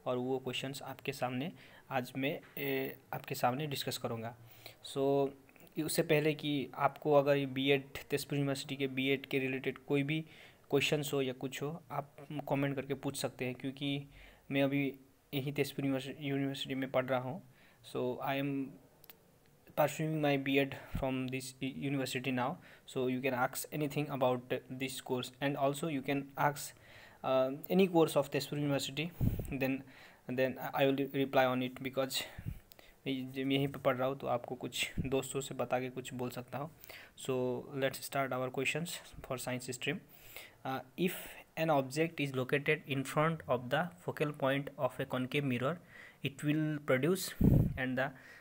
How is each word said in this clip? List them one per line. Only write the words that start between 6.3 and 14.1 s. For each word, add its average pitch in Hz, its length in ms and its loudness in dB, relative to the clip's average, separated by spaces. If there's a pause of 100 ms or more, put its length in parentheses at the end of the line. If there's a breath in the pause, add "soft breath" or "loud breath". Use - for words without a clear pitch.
कि 143 400 -2
आपको 143 380 2
अगर 143 240 8
ये 139 100 2
बीएड, 135 380 2 (260)
तेजपुर 143 280 0
यूनिवर्सिटी 139 380 -2
के 139 100 0
बीएड 135 400 0
के 139 120 0
रिलेटेड 131 400 -2
कोई 143 240 2
भी 156 180 0 (500 loud breath)
क्वेश्चंस 143 420 2
हो 143 100 2
या 127 100 0
कुछ 131 300 -6
हो, 151 280 -6
आप 143 260 -6 (320)
कमेंट 139 280 2
करके 139 180 -4
पूछ 139 220 -4
सकते 131 280 -2
हैं, 127 100 -2
क्योंकि 139 520 -4 (440 loud breath)